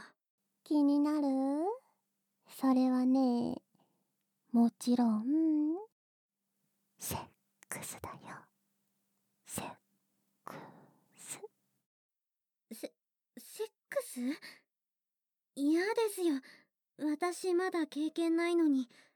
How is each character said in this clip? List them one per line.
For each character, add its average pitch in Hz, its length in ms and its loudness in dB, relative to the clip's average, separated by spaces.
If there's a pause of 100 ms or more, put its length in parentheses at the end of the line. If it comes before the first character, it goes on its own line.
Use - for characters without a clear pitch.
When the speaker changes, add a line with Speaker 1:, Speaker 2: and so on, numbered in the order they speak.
(640)
Speaker 1:
気 294 180 2
に 285 160 4
な 302 220 2
る？ 285 60 0 (1300)
そ 262 140 4
れ 254 180 4
は 254 140 2
ね、 254 560 2 (920)
も 233 260 6
ち 247 180 0
ろ 247 100 4
ん、 302 720 2 (1200)
セ - 160 -8
ッ - 40 -6 (500)
ク - 160 -12
ス - 160 -14
だ - 80 -14
よ。 - 280 -18 (1080)
セ - 160 -12
ッ - 40 -8 (840)
ク - 80 -16 (600)
ス。 - 260 -16 (1300)
Speaker 2:
セ-、 - 180 -12 (480)
セ - 260 -12
ッ - 20 -6 (240)
ク 554 120 -4
ス？ - 180 -12 (1400)
嫌 302 260 2
で 453 320 0
す 381 80 -8
よ。 294 180 0 (580)
私 339 540 -2
ま 359 180 2
だ 339 160 -2
経 302 240 -4
験 330 240 0
な 339 140 0
い 349 80 2
の 339 100 6
に、 269 220 2 (280)